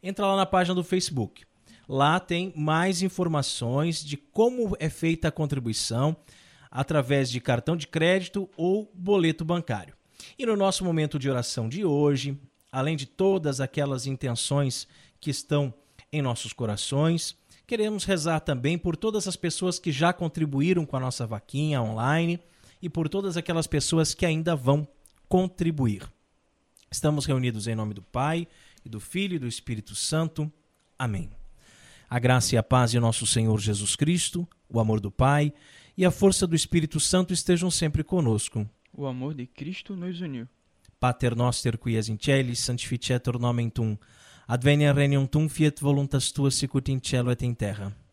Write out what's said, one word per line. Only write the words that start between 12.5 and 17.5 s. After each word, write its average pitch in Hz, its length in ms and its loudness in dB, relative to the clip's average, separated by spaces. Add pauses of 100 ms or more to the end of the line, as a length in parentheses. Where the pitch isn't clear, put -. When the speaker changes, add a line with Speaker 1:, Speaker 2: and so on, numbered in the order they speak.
Speaker 1:
além 139 240 -2
de 135 100 -8
todas 175 540 0
aquelas 135 460 -4
intenções 135 840 -2 (320)
que - 100 -8
estão 143 440 -2 (380)
em 151 100 -2
nossos 120 320 -4
corações, 139 840 -2 (300)